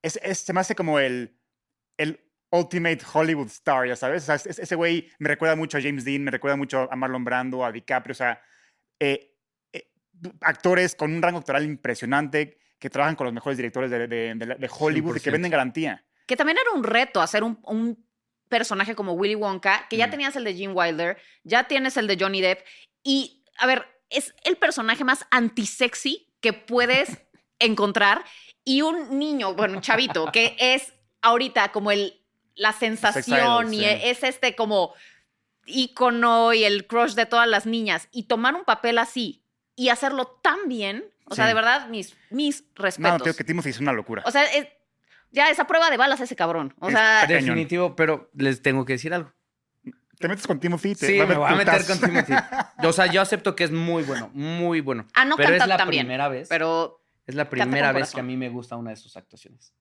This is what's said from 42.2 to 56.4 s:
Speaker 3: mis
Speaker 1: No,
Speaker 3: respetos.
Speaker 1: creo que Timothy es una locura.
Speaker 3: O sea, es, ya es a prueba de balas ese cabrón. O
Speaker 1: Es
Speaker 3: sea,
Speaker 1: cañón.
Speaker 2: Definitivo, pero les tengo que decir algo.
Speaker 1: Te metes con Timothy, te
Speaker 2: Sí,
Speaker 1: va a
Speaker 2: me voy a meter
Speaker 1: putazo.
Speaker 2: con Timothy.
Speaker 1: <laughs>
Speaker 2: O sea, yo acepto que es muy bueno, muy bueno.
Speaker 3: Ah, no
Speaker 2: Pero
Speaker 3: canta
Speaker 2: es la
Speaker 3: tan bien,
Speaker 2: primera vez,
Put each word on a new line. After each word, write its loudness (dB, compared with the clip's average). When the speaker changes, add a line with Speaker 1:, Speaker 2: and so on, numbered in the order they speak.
Speaker 3:
mis -2
Speaker 1:
No, -6
Speaker 3:
respetos. 2
Speaker 1:
creo 0
que -8
Timothy -4
es -8
una 0
locura. -6
Speaker 3:
O -2
sea, 2
es, 0
ya 4
es 0
a 2
prueba 4
de 2
balas 4
ese -8
cabrón. -2
O -6
Speaker 1:
Es 0
Speaker 3:
sea, 6
Speaker 1:
cañón. 2
Speaker 2:
Definitivo, 0
pero 0
les 0
tengo 2
que -2
decir -4
algo. -6
Speaker 1:
Te -4
metes -4
con -2
Timothy, -2
te -2
Speaker 2:
Sí, 4
Speaker 1:
va 6
a 4
Speaker 2:
me 4
voy 2
a 6
meter 4
Speaker 1:
putazo. 0
Speaker 2:
con 2
Timothy. 0
Speaker 1:
<laughs> -2
Speaker 2:
O 4
sea, 4
yo 4
acepto 0
que 0
es 0
muy -2
bueno, -6
muy -2
bueno. -6
Speaker 3:
Ah, 6
no 2
Speaker 2:
Pero 6
Speaker 3:
canta 6
Speaker 2:
es 2
la 4
Speaker 3:
tan 2
bien, 0
Speaker 2:
primera -2
vez, -6